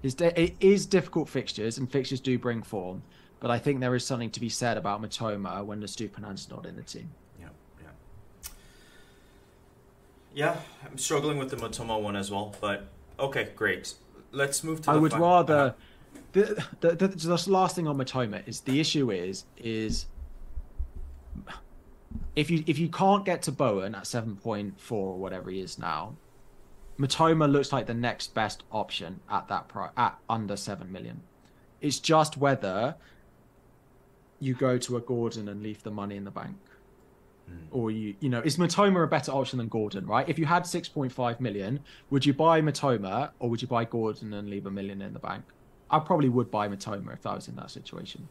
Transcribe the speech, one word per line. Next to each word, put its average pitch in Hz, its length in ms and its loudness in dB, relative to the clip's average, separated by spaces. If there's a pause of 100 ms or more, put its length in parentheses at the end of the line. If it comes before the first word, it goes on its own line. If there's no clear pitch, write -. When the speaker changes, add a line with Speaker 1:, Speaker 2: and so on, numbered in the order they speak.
Speaker 1:
His 131 120 -2
de-, 170 240 6
it 175 220 4
is 190 240 10
difficult 170 440 2
fixtures, 113 500 -2
and 131 120 -2
fixtures 131 300 0
do 127 180 2
bring 117 240 -2
form, 95 400 -8 (380)
but 120 100 -2
I 120 80 4
think 139 220 0
there 127 140 2
is 123 100 0
something 120 260 -4
to - 100 -10
be 117 80 -4
said 113 280 0
about 104 240 -2
Mitoma 104 640 -6
when 104 160 -8
the 104 60 -8
Estupiñán's 104 640 -10
not - 160 -14
in - 100 -14
the - 60 -14
team. - 260 -14 (320)
Speaker 2:
Yeah, 82 60 -18 (340)
yeah. - 680 -20 (1800)
Yeah, 143 220 0 (280)
I'm 135 140 -16
struggling 147 400 0
with 131 120 -4
the 131 60 -6
Mitoma 113 460 -4
one 101 140 -2
as 98 140 -4
well, 101 300 -6
but 101 280 -4 (300)
okay, 127 360 -2
great. 95 400 0 (380)
Let's 139 320 0
move 160 180 -4
to - 80 2
Speaker 1:
I 147 40 8
Speaker 2:
the 156 60 8
Speaker 1:
would 156 120 6
Speaker 2:
fi-, - 60 0
Speaker 1:
rather, 175 360 8
Speaker 2:
uh-huh. 139 200 6 (580)
Speaker 1:
the, 208 340 2 (140)
the, 170 260 4
the, - 0 -
the 170 400 0
last 185 300 4
thing 170 100 0
on 147 100 0
Mitoma 123 520 -2
is, 110 140 -8
the 135 180 2
issue 143 320 2
is, 92 320 -4 (120)
is 110 500 -2 (2250)
if 151 160 0
you, 160 160 2
if 156 100 2
you 165 120 0
can't 196 360 4
get 180 180 0
to 151 100 -2
Bowen 110 420 0
at 98 140 -10
seven 113 260 -4
point 104 460 -6
four 98 300 -4
or 92 60 -6
whatever 92 320 -6
he 95 120 -6
is 90 180 -10
now, 85 380 -6 (800)
Mitoma 156 520 6
looks 139 220 4
like 127 140 0
the 120 80 -4
next 120 400 -2
best 107 360 -2
option 95 480 -6 (120)
at 98 180 -2
that 95 180 -4
pri-, 98 300 -8
at 117 200 2 (120)
under 107 280 -2
seven 98 360 -8
million. - 280 -12 (600)
It's 147 180 -2
just 156 380 4
whether 131 580 2 (1400)
you 131 160 0
go 127 240 4
to 123 200 -2
a - 20 -2
Gordon 117 480 -2
and 101 140 -8
leave 107 200 -8
the 110 80 -8
money 101 260 -6
in 98 80 -8
the 98 60 -10
bank. 98 260 -10 (920)
Speaker 2:
Hmm. 87 80 -16 (140)
Speaker 1:
Or 117 200 -2
you, 110 300 -4
you 143 80 0
know, 123 120 0
is 151 160 0
Mitoma 180 460 6
a 156 40 4
better 139 260 0
option 131 260 -2
than 113 100 -4
Gordon, 101 380 -4
right? 117 220 2
If 147 100 -2
you 160 60 2
had 175 220 2
six 170 220 -6
point 135 220 -4
five 120 300 -2
million, 110 400 -2 (300)
would 139 160 4
you 143 80 6
buy 160 260 6
Mitoma 131 800 0
or 123 100 -2
would 117 140 -2
you 123 60 -6
buy 117 160 2
Gordon 110 500 -4
and 104 160 -8
leave 101 160 -6
a 98 40 -6
million 98 300 -6
in 101 140 -10
the 117 40 -12
bank? - 260 -8 (460)
I 156 80 4
probably 156 300 4
would 120 220 2
buy 104 180 0
Mitoma 101 460 -8
if - 120 -12
I 101 80 -4
was - 140 -10
in 123 80 -12
that - 140 -12
situation. - 600 -14